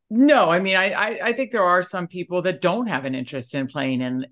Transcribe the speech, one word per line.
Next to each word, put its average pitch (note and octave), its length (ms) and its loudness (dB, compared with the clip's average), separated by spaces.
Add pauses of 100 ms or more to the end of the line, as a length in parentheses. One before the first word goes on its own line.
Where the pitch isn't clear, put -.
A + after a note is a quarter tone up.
no, A#3+ 400 6
I F3 100 4
mean, F#3+ 180 2
I, F#3+ 160 2
I, G#3+ 280 -2
I A#3 120 -2
think C4+ 180 -4
there G#3 140 2
are F3+ 180 4
some F3 240 -8
people F3+ 360 -6
that F#3 180 -2
don't G#3+ 260 0
have C#3 160 -4
an C3 100 -6
interest B2+ 400 -8
in C3+ 140 -4
playing C3 320 -4
in, B2+ 320 -4